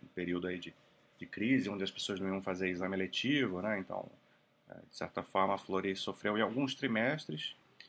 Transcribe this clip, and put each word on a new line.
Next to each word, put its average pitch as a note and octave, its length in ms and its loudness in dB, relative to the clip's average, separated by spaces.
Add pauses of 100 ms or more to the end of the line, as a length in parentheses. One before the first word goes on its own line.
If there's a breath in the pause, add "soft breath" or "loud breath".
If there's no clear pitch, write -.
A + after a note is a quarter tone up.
(140)
período F2+ 320 0
aí F2+ 120 -2
de, F2 160 -10 (440)
de - 60 -10
crise, G#2+ 460 2
onde G2+ 120 -2
as F#2+ 80 0
pessoas - 300 -4
não G2 80 0
iam F#2+ 140 0
fazer F#2 260 0
exame F#2 260 0
eletivo, F#2+ 680 2
né? G#2+ 160 0
Então, F#2+ 280 -6 (600 soft breath)
é, - 60 -16
de - 200 -20
certa F2+ 280 -4
forma, G2 320 4
a - 20 -2
Fleury F#2+ 400 0
sofreu G#2 400 -2
em A2+ 60 4
alguns C3 320 0
trimestres C3+ 840 0 (320 loud breath)